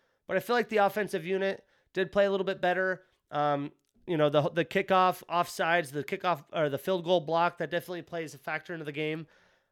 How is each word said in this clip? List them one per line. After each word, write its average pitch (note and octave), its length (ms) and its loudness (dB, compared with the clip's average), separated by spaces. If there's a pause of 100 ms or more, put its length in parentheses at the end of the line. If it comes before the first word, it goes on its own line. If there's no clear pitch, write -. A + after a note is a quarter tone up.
(260)
But F#3+ 120 -2
I - 20 0
feel A#3+ 160 -2
like A#3 140 0
the G#3+ 80 0
offensive G3 480 0
unit F#3+ 400 -2 (260)
did F#3 220 -2
play G3+ 120 4
a G3 60 2
little G3 140 0
bit F#3+ 160 -4
better. F3+ 420 0 (260)
Um, D3 440 0 (340)
you F3+ 80 -2
know, D3+ 140 4
the, D3 200 4
the D#3+ 160 0
kickoff F#3 640 2
offsides, E3+ 600 0
the C#3+ 140 -4
kickoff F3 480 -2
or D#3 160 2
the C3+ 80 -2
field F#3+ 260 -2
goal F3 160 4
block, E3 380 0
that D#3+ 120 -4
definitely E3+ 340 -6
plays E3 300 -8
a C#3+ 40 -18
factor D#3 360 -8
into D#3+ 120 -10
the D3 80 -8
game. D#3 340 -4 (440)